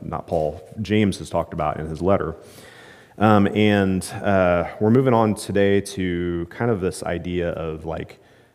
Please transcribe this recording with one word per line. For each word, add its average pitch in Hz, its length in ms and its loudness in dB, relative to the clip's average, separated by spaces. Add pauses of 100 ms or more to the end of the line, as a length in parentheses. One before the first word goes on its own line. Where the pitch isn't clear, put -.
not - 280 -10
Paul, 78 340 -4 (180)
James 104 380 2
has 78 100 -12
talked 82 240 -4
about 78 260 -2
in 76 80 -8
his 78 140 -8
letter. 85 360 0 (840)
Um, 104 300 6
and, 101 560 2 (180)
uh, 90 460 2 (120)
we're 107 120 2
moving 131 200 4
on 110 220 4
today 98 460 2
to 87 680 -4
kind 120 200 -4
of 104 100 -2
this 87 220 -4
idea 85 480 -4
of, 80 340 -8
like, 82 360 -10 (340)